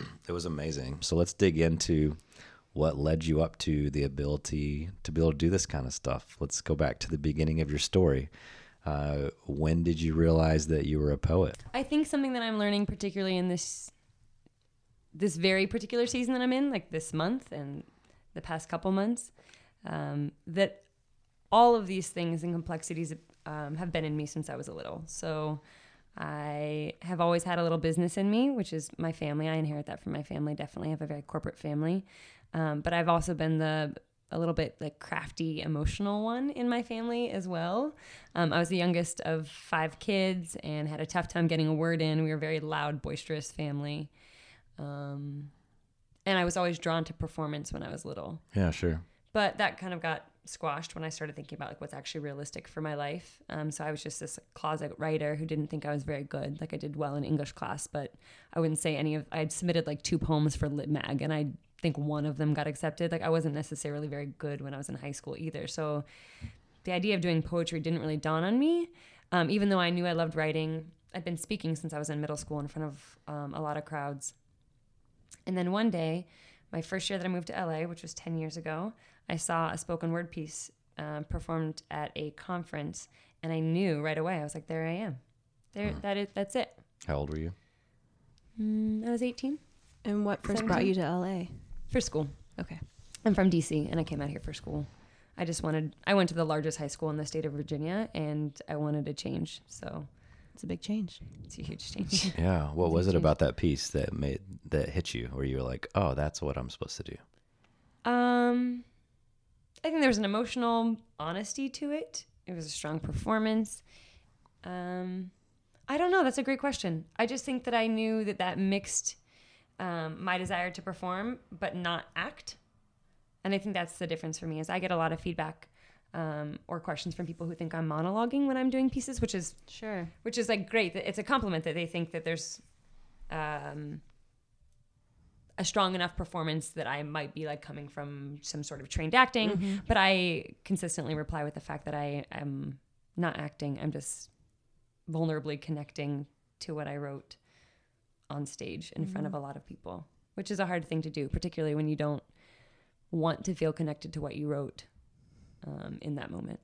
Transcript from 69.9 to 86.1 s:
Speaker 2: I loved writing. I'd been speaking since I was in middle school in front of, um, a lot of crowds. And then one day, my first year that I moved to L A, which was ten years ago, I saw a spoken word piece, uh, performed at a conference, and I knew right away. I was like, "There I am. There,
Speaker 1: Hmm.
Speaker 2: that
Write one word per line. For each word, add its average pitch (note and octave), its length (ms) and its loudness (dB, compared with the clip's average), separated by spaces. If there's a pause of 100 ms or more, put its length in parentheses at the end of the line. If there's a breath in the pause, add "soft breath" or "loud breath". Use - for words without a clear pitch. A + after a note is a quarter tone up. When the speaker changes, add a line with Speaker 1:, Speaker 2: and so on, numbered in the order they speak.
Speaker 2:
I F3 80 2
loved E3 220 2
writing. D#3+ 560 0 (220)
I'd E3+ 120 -6
been E3+ 120 -2
speaking E3 380 -2
since D#3 180 -4
I D3+ 60 -4
was D3+ 100 -4
in D3+ 120 -2
middle D3+ 160 -2
school D3+ 220 -6
in C#3+ 80 -4
front D#3 200 -4
of, - 400 -14
um, D3 260 -6
a - 80 -6
lot D3+ 160 -2
of D3+ 80 -6
crowds. C#3+ 480 -6 (1120)
And F#3 100 -2
then F3+ 140 0
one G#3+ 180 2
day, E3+ 380 0 (440 soft breath)
my E3 100 -4
first F#3 280 -4
year G3 100 -2
that F3 60 -4
I F#3 40 0
moved F3+ 180 -2
to - 100 -6
L F3+ 120 -2
A, D#3+ 180 -2
which E3+ 160 -10
was E3 100 -12
ten E3 240 -6
years D#3 200 -4
ago, E3 360 -6 (360 soft breath)
I - 80 -2
saw E3 340 0
a - 60 -4
spoken E3 340 -2
word E3+ 200 -2
piece, - 400 -10 (260)
uh, D3+ 240 -6
performed D#3+ 720 -2
at D3+ 240 -4
a D3+ 160 -6
conference, E3 760 -6 (360 soft breath)
and D#3+ 100 -2
I D#3+ 60 2
knew D#3+ 420 4
right D#3 160 0
away. E3+ 220 0
I D3+ 40 -4
was D3 120 -8
like, D#3 120 -12
"There D#3+ 200 -2
I E3 60 0
am. F3 240 -4 (560)
There, G#3 180 -2
Speaker 1:
Hmm. G3+ 100 -6
Speaker 2:
that G3+ 160 0